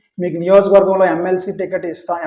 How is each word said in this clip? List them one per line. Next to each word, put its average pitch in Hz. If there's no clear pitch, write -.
మీకు 170
నియోజకవర్గంలో 190
ఎంఎల్సీ 180
టికెట్ 180
ఇస్తాం, 170